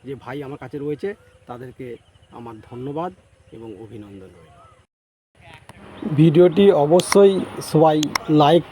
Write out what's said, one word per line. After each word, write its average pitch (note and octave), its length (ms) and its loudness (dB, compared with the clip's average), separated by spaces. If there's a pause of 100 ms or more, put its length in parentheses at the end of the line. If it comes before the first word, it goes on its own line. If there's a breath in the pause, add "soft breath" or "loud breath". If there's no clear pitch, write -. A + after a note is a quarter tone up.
যে C3+ 120 -14
ভাই B2 280 -14
আমার C#3 200 -14
কাছে C3 160 -14
রয়েছে D3 300 -8 (380)
তাদেরকে B2 400 -16 (440)
আমার A#2+ 240 -18 (140)
ধন্যবাদ C#3+ 420 -10 (400)
এবং A2+ 180 -18 (120)
অভিনন্দন G2+ 540 -20
রইল। E2 160 -20 (1600)
ভিডিওটি E3+ 560 4
অবশ্যই F3 640 4 (280)
সবাই D#3 360 2 (320)
লাইক D3+ 420 4